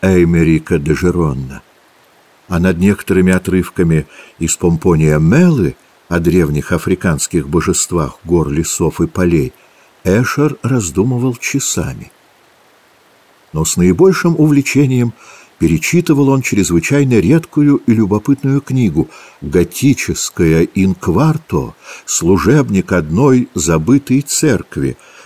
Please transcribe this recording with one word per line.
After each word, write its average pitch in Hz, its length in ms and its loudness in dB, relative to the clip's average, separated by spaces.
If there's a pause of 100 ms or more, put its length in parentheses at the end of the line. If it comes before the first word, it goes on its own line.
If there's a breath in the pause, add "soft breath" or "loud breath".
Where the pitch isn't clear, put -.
Эймерика 85 800 2
де 76 140 -2
Жеронна. 71 680 -2 (880)
А 87 100 -2
над 90 180 0
некоторыми 92 540 2
отрывками 87 760 0 (320 loud breath)
из 80 200 -4
Помпония 80 600 2
Мелы 107 580 2 (340)
о 87 100 -2
древних 80 540 0
африканских 85 760 -2
божествах 82 800 -2
гор, 82 240 0
лесов 78 500 -4
и 82 80 0
полей 82 460 0 (500 soft breath)
Эшер 127 580 0
раздумывал 120 720 -2
часами. - 760 -6 (1400)
Но - 100 -4
с - 140 -4
наибольшим 175 600 2
увлечением 135 760 0 (460 loud breath)
перечитывал 139 720 0
он 135 120 2
чрезвычайно 131 800 0
редкую 147 580 2
и - 160 0
любопытную 120 680 0
книгу 92 480 -2 (320 loud breath)
«Готическое 85 1300 0
инкварто», 90 960 -2 (320 loud breath)
служебник 98 840 0
одной 98 600 2
забытой 87 680 0
церкви, 78 760 -4 (280 loud breath)